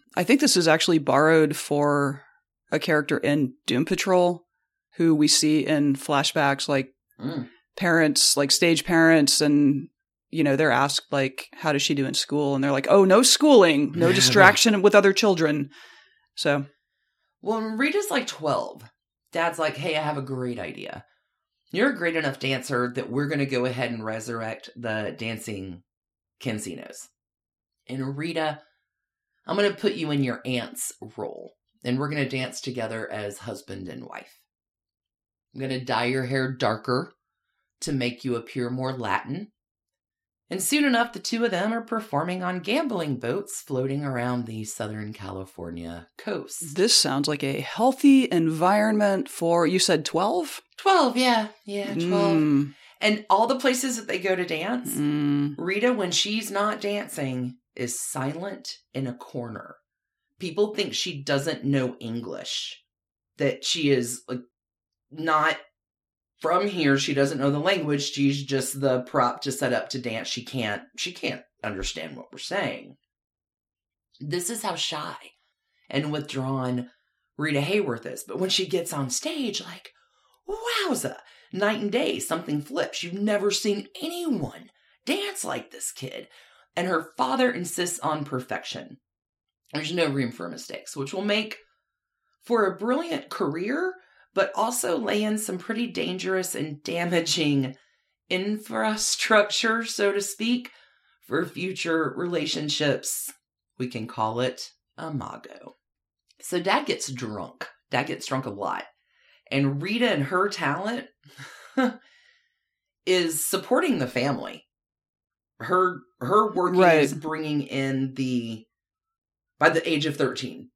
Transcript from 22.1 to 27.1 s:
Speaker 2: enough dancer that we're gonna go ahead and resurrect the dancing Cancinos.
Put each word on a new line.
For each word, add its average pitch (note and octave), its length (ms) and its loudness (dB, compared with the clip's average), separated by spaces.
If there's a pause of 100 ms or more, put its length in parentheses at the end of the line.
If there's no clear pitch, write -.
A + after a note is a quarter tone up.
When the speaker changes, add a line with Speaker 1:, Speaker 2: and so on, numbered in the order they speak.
Speaker 2:
enough D3 240 -2
dancer B2+ 560 -2
that C3 160 -6
we're C#3+ 160 0
gonna C#3+ 180 0
go B2+ 200 0
ahead B2 260 -2
and A2 120 -6
resurrect A2 720 -8
the G#2+ 400 -4
dancing G2+ 680 -8 (580)
Cancinos. G#2+ 640 -8 (800)